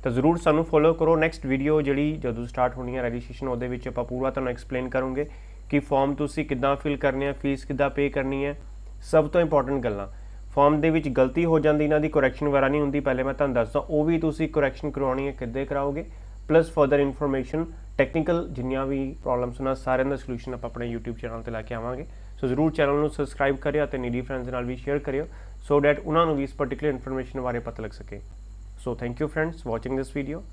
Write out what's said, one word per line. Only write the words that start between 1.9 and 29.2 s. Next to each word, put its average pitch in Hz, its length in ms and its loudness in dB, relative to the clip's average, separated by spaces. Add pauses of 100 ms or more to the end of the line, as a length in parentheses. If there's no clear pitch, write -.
ਜਦੋਂ 120 320 -4
ਸਟਾਰਟ 127 300 0
ਹੋਣੀ 127 220 -6
ਹੈ 127 60 -2
ਰਜਿਸਟ੍ਰੇਸ਼ਨ, 120 440 -4
ਉਹਦੇ 123 200 -2
ਵਿੱਚ 123 200 -6
ਆਪਾਂ 123 160 -4
ਪੂਰਾ 127 280 -2
ਤੁਹਾਨੂੰ 127 200 -2
ਐਕਸਪਲੇਨ 127 380 -6
ਕਰੂੰਗੇ 131 360 -2 (440)
ਕਿ 147 100 2
ਫਾਰਮ 139 360 2
ਤੁਸੀਂ 147 300 -2
ਕਿੱਦਾਂ 139 300 2
ਫਿਲ 143 220 -2
ਕਰਨੇ 139 300 0
ਆ, 139 60 -2
ਫੀਸ 139 320 -2
ਕਿੱਦਾਂ 139 240 0
ਪੇ 143 200 0
ਕਰਨੀ 139 360 -2
ਹੈ, 143 100 -4 (460)
ਸਭ 156 260 4
ਤੋਂ 175 140 4
ਇੰਪੋਰਟੈਂਟ 139 420 2
ਗੱਲਾਂ। 101 240 -2 (440)
ਫਾਰਮ 147 300 6
ਦੇ 165 80 6
ਵਿੱਚ 156 200 2
ਗਲਤੀ 131 360 4
ਹੋ 160 140 6
ਜਾਂਦੀ, 151 240 6
ਇਹਨਾਂ 151 160 4
ਦੀ 151 100 2
ਕਰੈਕਸ਼ਨ 147 380 2
ਵਗੈਰਾ 139 200 4
ਨਹੀਂ 147 140 2
ਹੁੰਦੀ, 143 180 0
ਪਹਿਲੇ 131 240 0
ਮੈਂ 135 100 0
ਤੁਹਾਨੂੰ 135 220 0
ਦੱਸਦਾ, 117 240 2
ਉਹ 151 260 2
ਵੀ 165 140 4
ਤੁਸੀਂ 160 300 0
ਕਰੈਕਸ਼ਨ 139 420 0
ਕਰਵਾਉਣੀ 135 360 0
ਹੈ, 139 40 -2
ਕਿੱਦਾਂ 131 340 -4
ਕਰਾਓਗੇ, 143 400 -2 (420)
ਪਲੱਸ 160 220 6
further 143 300 4
ਇਨਫੋਰਮੇਸ਼ਨ, 139 680 0 (320)
ਟੈਕਨੀਕਲ 165 540 2
ਜਿੰਨੀਆਂ 131 340 -2
ਵੀ 135 380 -2
ਪ੍ਰੋਬਲਮਸ 123 360 -2
ਉਹਨਾਂ 131 160 0
ਸਾਰਿਆਂ 131 340 0
ਦਾ 139 60 0
ਸੋਲੂਸ਼ਨ 127 380 -8
ਆਪਾਂ 123 160 -8
ਆਪਣੇ 120 260 -6
YouTube 113 220 -8
ਚੈਨਲ 113 240 -8
'ਤੇ 117 100 -8
ਲੈ 110 100 -6
ਕੇ 117 140 -8
ਆਵਾਂਗੇ। 123 300 -6 (320)
ਸੋ 135 100 -2
ਜ਼ਰੂਰ 147 240 4
ਚੈਨਲ 143 240 4
ਨੂੰ 147 140 2
ਸਬਸਕ੍ਰਾਈਬ 139 460 0
ਕਰਿਓ 147 280 0
ਅਤੇ 139 140 -4
ਨੀਡੀ 123 240 -2
ਫਰੈਂਡਸ 127 240 -6
ਦੇ 123 60 -6
ਨਾਲ 123 140 -4
ਵੀ 127 100 -4
ਸ਼ੇਅਰ 143 240 -2
ਕਰਿਓ, 143 280 -4 (440)
so 147 80 8
that 147 260 4
ਉਹਨਾਂ 165 200 4
ਨੂੰ 156 100 2
ਵੀ 139 80 0
ਇਸ 135 120 -6
ਪਾਰਟੀਕੁਲਰ 139 360 -2
ਇਨਫੋਰਮੇਸ਼ਨ 131 500 -6
ਬਾਰੇ 123 180 -2
ਪਤਾ 113 240 -8
ਲੱਗ 104 80 -8
ਸਕੇ। - 300 -14 (640)
So 123 80 -2
thank 120 300 -4